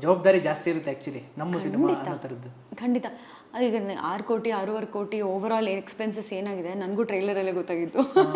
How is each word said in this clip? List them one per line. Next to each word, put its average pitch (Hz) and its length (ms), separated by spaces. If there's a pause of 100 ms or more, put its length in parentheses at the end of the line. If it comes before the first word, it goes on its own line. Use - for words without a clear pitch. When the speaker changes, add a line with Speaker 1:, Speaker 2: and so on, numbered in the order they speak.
Speaker 1:
ಜವಾಬ್ದಾರಿ 180 400
ಜಾಸ್ತಿ 151 300
ಇರುತ್ತೆ 151 220
actually 147 300 (160)
ನಮ್ಮ 170 200
ಸಿನಿಮಾ 220 300
Speaker 2:
ಖಂಡಿತ. - 200
Speaker 1:
ಅನ್ನೋ - 140
ಥರದ್ದು. - 540
Speaker 2:
ಖಂಡಿತ. 247 300 (480)
ಅದೀಗ 226 280
ನ-, 196 200
ಆರು 196 220
ಕೋಟಿ, 226 260
ಆರೂವರೆ 214 360
ಕೋಟಿ 208 320
overall 208 500
ಎಕ್ಸ್‌ಪೆನ್ಸಸ್ 202 640
ಏನಾಗಿದೆ 185 420
ನನಗೂ 196 280
ಟ್ರೈಲರಲ್ಲೇ 196 500
ಗೊತ್ತಾಗಿತ್ತು. 175 500
Speaker 1:
ಹಾ. 320 340